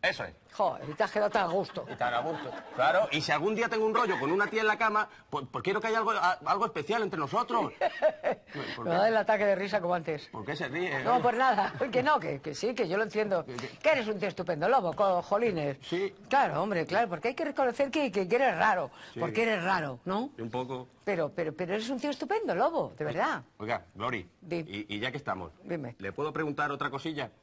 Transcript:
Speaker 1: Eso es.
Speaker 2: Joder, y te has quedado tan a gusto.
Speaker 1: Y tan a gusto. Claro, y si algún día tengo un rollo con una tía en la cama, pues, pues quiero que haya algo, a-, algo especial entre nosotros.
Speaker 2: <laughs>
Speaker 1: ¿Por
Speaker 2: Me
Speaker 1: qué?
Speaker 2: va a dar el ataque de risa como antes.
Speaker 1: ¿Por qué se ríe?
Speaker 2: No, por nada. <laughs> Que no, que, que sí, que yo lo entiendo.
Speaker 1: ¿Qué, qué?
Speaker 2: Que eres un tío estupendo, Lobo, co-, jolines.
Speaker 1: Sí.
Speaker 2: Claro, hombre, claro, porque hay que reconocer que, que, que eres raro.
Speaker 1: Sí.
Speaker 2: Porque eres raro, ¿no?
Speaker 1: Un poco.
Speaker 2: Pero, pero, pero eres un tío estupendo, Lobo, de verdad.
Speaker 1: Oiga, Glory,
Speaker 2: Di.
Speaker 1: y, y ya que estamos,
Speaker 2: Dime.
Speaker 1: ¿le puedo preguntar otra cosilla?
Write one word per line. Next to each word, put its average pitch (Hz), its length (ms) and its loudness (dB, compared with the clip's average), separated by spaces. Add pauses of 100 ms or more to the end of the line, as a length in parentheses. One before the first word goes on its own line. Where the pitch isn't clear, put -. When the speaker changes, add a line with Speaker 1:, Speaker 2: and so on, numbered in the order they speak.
Speaker 1:
Eso 147 220 -2
es. 87 100 -12 (200)
Speaker 2:
Joder, 151 360 -2
y 147 40 -8
te 214 100 2
has - 80 -4
quedado 208 180 2
tan 208 140 2
a - 20 0
gusto. 170 420 -2
Speaker 1:
Y 208 60 -10
tan 123 180 0
a 120 60 2
gusto. 147 320 -4 (240)
Claro, 165 380 4
y 151 80 2
si - 100 -2
algún 160 240 2
día 226 140 0
tengo 220 180 0
un 220 80 2
rollo 226 240 2
con 139 140 0
una 202 160 2
tía 220 140 0
en 220 40 4
la 214 100 4
cama, 208 320 2 (220)
pues, 139 180 -4
pues - 140 -6
quiero 202 180 0
que 226 60 -4
haya 220 120 2
algo, 226 120 0
a-, 185 340 2
algo 202 220 2
especial 202 380 -2
entre 170 160 -4
nosotros. 214 560 0
Speaker 2:
<laughs> - 1000 -2
Speaker 1:
¿Por 117 80 -6
Speaker 2:
Me 170 60 -2
Speaker 1:
qué? - 0 -
Speaker 2:
va 165 60 4
a - 20 4
dar 208 120 6
el 226 60 2
ataque 214 300 4
de 202 80 6
risa 196 260 0
como 175 140 0
antes. 160 320 -4
Speaker 1:
¿Por 110 180 -10
qué 151 120 -4
se 160 100 -4
ríe? 139 380 -2
Speaker 2:
No, 247 180 4
por 240 120 4
nada. 220 380 4 (100)
<laughs> 269 100 -2
Que 247 100 2
no, 294 160 4
que, 143 220 -4
que 151 120 -8
sí, 220 220 -2
que 208 140 0
yo 175 80 0
lo 220 80 2
entiendo. 190 420 0
Speaker 1:
¿Qué, 123 80 -8
qué? 120 140 -8 (100)
Speaker 2:
Que 302 120 4
eres 254 180 2
un 208 100 -2
tío 202 80 -2
estupendo, 175 420 -2
Lobo, 214 240 4
co-, 185 300 2
jolines. 180 600 0
Speaker 1:
Sí. 185 300 -2 (160)
Speaker 2:
Claro, 190 360 2
hombre, 180 200 0
claro, 208 240 2
porque 175 200 -4
hay 262 60 -2
que 330 100 -2
reconocer 277 480 0
que, 285 180 0
que, 190 160 0
que 170 80 0
eres 247 240 4
raro. 180 320 2 (240)
Speaker 1:
Sí. - 60 -6
Speaker 2:
Porque 226 240 0
eres 214 180 0
raro, 160 420 -2
¿no? 214 320 -2
Speaker 1:
Un 113 140 -6
poco. 127 380 -6 (160)
Speaker 2:
Pero, 165 280 0
pero, 156 220 -4
pero 180 200 -4
eres 220 160 -4
un 262 100 -4
tío 294 100 -2
estupendo, 302 460 0
Lobo, 196 420 2
de 151 60 -4
verdad. 180 360 0 (180)
Speaker 1:
Oiga, 107 260 -4 (100)
Glory, 113 340 -4 (120)
Speaker 2:
Di. 170 160 -6 (320)
Speaker 1:
y, 104 80 -6
y - 20 -4
ya 123 140 -4
que 147 60 -10
estamos, 92 340 -6 (100)
Speaker 2:
Dime. 139 380 -8
Speaker 1:
¿le 98 100 -6
puedo 151 220 -4
preguntar 147 400 -2
otra 139 180 -4
cosilla? 139 400 -6 (120)